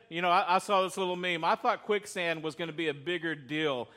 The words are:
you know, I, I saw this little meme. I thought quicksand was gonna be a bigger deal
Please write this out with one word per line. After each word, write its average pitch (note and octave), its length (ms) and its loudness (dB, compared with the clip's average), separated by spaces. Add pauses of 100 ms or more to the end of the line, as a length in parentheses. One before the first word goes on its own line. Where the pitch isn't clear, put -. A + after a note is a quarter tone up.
you E3 140 -4
know, F3+ 80 4
I, F3+ 260 6
I - 20 6
saw F#3+ 240 4
this F#3+ 140 -2
little F3+ 200 -2
meme. F3+ 280 -2
I G3+ 120 4
thought G#3+ 260 -2
quicksand F3+ 600 -2
was D#3 120 -4
gonna E3 180 -6
be D#3+ 160 -2
a C#3 60 0
bigger D#3+ 400 -4
deal C#3+ 640 -2